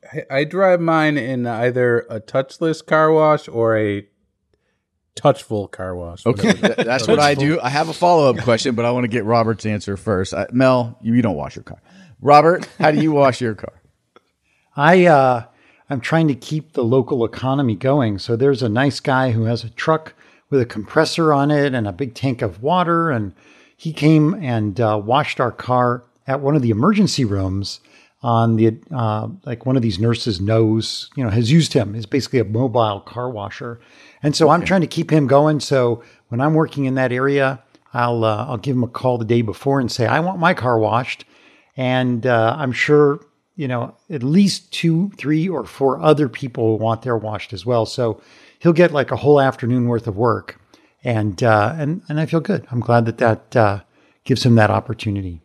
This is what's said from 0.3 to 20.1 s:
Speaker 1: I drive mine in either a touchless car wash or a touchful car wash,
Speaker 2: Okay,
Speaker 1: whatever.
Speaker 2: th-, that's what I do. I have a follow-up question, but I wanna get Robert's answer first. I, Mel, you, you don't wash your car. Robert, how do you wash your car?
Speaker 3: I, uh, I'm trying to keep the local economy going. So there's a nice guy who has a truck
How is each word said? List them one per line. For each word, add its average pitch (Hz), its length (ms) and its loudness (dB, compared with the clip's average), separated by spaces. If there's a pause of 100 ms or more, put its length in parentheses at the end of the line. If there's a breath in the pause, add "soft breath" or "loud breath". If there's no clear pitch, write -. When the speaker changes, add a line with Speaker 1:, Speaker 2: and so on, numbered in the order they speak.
Speaker 1:
I 147 60 2
drive 180 360 2
mine 156 360 2
in 123 300 -4
either 120 540 0 (100)
a 110 100 -8
touchless 156 640 -4
car 156 280 2
wash 156 360 2
or 113 300 0
a 101 280 -2 (1080)
touchful 110 540 -2
car 92 260 -10
wash, 87 320 -14
Speaker 2:
Okay, 110 220 0
Speaker 1:
whatever. - 260 2
Speaker 2:
th-, - 120 -2
that's 127 200 -2
what 147 120 2
I 143 160 4
do. 143 260 0
I 120 80 -4
have 147 200 -2
a 160 40 -8
follow-up 151 460 4
question, 120 360 0
but 117 100 -2
I 120 60 0
wanna 123 180 -2
get 110 160 -2
Robert's 113 420 0
answer 104 300 -6
first. 95 380 -2
I, 98 180 -4
Mel, 123 500 2
you, 113 120 -2
you 123 80 4
don't 98 140 -2
wash 67 200 -10
your - 60 -18
car. - 180 -20 (400 soft breath)
Robert, 151 480 4 (100)
how 151 120 4
do 151 100 0
you 156 120 0
wash 139 280 2
your 113 140 -4
car? - 260 -16 (960)
Speaker 3:
I, 175 300 6
uh, 131 380 4 (440 soft breath)
I'm 139 120 -6
trying 160 280 0
to 139 60 0
keep 151 380 -8
the 131 120 -2
local 127 400 0
economy 131 520 -2
going. 123 420 0
So 117 180 -4
there's 131 260 0
a 120 60 -2
nice 123 320 0
guy 131 320 0
who 113 120 0
has 113 200 -4
a 113 60 -12
truck - 440 -4 (340 soft breath)